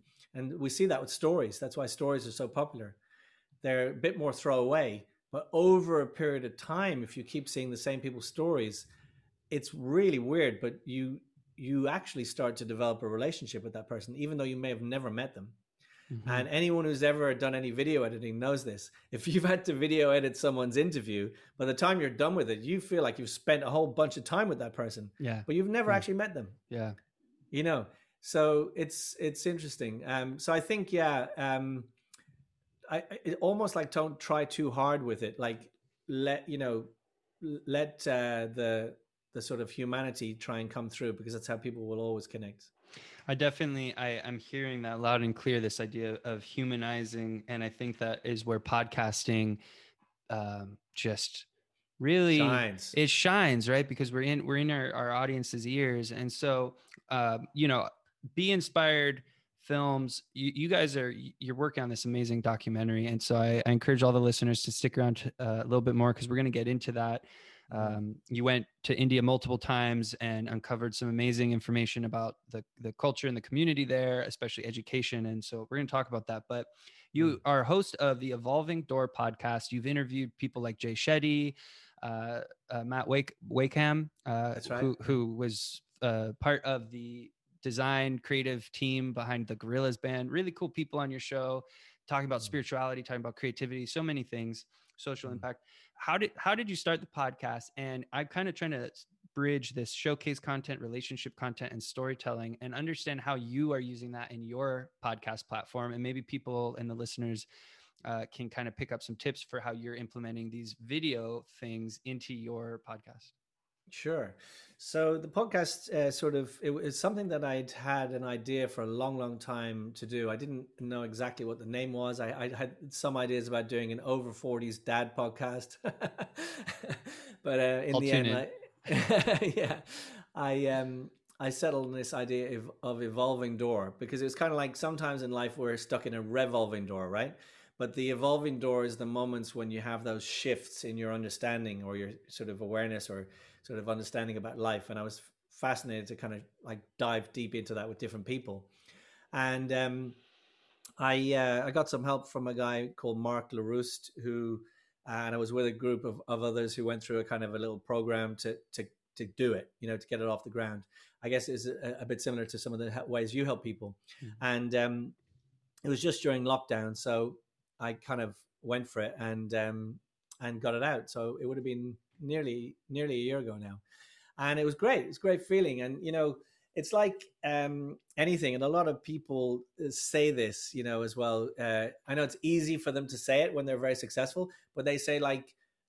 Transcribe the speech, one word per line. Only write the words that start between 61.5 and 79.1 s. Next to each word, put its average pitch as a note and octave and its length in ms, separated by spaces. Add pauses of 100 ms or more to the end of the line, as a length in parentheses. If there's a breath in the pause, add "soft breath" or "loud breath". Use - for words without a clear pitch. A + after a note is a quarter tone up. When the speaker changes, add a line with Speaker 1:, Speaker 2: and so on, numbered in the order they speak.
Speaker 2:
working C#3 280
on A#2+ 80
this A#2 160
amazing A#2 340
documentary. A2+ 640
And A#2 160
so A#2 140
I, A#2 300
I A#2+ 40
encourage A#2+ 320
all B2+ 100
the B2 80
listeners A#2+ 420
to A2 100
stick - 240
around, A#2+ 420
uh, A2+ 220
a A#2 40
little A#2+ 180
bit A#2+ 120
more, A#2+ 200
'cause A#2+ 120
we're B2 100
gonna C3 120
get A#2+ 200
into B2 240
that. A#2 340 (440 loud breath)
Speaker 1:
Mm-hmm. G#2+ 260
Speaker 2:
Um, G#2+ 180 (160)
you A#2+ 140
went B2 200 (200)
to - 120
India B2+ 240
multiple B2 380
times A#2+ 640
and A2+ 260
uncovered A2+ 460
some A#2+ 160
amazing A#2+ 420
information A#2 540
about A2+ 300 (140)
the, A2 140 (160)
the A2+ 140
culture C#3 340
and B2 80
the G#2+ 60
community C#3+ 420
there, B2+ 380
especially - 420
education. A#2 640
And A2 180
so A2+ 260
we're C3 60
gonna C#3+ 100
talk C3 220
about A#2 200
that. A2 200
But A#2+ 180 (460 loud breath)
you D#3+ 140
Speaker 1:
Mm. D3 180
Speaker 2:
are C#3 200
host F#3 320
of C3 240
the C3+ 100
Evolving D3 540
Door C3 340